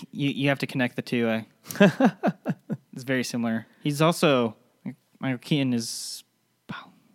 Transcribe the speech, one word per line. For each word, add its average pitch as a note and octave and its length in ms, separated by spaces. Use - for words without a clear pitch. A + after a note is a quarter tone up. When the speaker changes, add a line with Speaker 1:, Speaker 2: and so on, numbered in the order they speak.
Speaker 1:
you, C#3+ 180
you C#3 180
have C#3 120
to C#3 60
connect B2+ 300
the B2 60
two. A#2 260
I, A2 180
Speaker 2:
<laughs> G3+ 340
Speaker 1:
it's C3 120
very B2+ 200
similar. A#2 420
He's D3 200
also, C#3 540
Michael C3 200
Keaton C3+ 340
is - 520